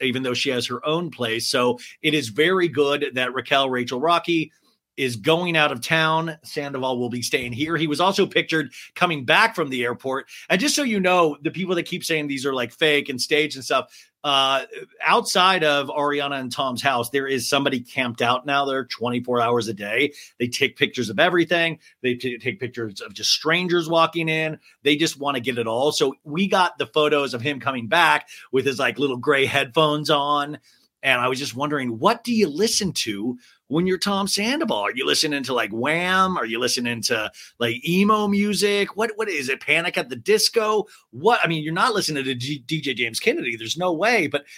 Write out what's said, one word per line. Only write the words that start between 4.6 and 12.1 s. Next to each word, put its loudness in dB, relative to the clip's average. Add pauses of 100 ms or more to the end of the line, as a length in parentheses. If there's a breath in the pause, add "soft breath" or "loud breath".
is -2
going 0
out 4
of -8
town. 0
Sandoval -4
will -2
be -6
staying -2
here. -2
He 0
was 0
also 4
pictured 0 (220 loud breath)
coming -2
back 4
from -2
the -2
airport. -4 (220 loud breath)
And 2
just 0
so 0
you 0
know, 4
the -2
people -4
that -2
keep -8
saying -2